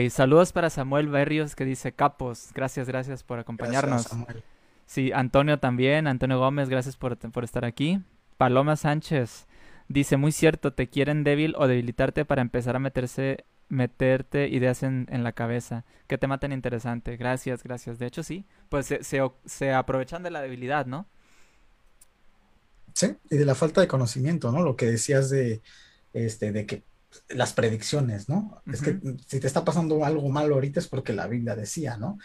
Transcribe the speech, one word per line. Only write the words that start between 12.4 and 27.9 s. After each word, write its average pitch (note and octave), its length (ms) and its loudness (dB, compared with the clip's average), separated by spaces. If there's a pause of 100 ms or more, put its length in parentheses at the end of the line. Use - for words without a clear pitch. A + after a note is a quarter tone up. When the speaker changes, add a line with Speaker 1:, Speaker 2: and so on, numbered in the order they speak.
Speaker 1:
empezar B2 340 0
a B2+ 40 -2
meterse, C3+ 640 -4 (240)
meterte C3 800 2
ideas B2+ 360 2
en, C3 260 -2
en B2 140 -2
la A#2 80 -2
cabeza. A#2 520 -4 (240)
Qué C3+ 100 -2
tema C3+ 220 -2
tan C#3 120 -4
interesante. A#2+ 640 -6
Gracias, B2 480 -2
gracias". A#2+ 360 -10
De B2 60 -2
hecho, D#3+ 180 -8
sí, F#3 220 -10 (240)
pues C#3+ 160 -2
se, - 180 -4
se, C#3 160 -2 (260)
se C3+ 280 -2
aprovechan C3 500 -2
de F3 60 -6
la D#3 120 -8
debilidad, C3 440 -4
¿no? C#3 200 -8 (1900)
Speaker 2:
Sí, A#3+ 220 0 (140)
y D3+ 60 2
de C#3+ 80 4
la C3+ 100 4
falta D#3 260 2
de F3 80 6
conocimiento, C3 640 0
¿no? D#3+ 100 2
Lo C#3+ 140 0
que B2 100 0
decías C3 440 2
de, B2 320 0 (500)
este, A2 400 -2
de G#2 140 -2
que - 200 -10 (420)
las B2 240 -2
predicciones, A2+ 760 -2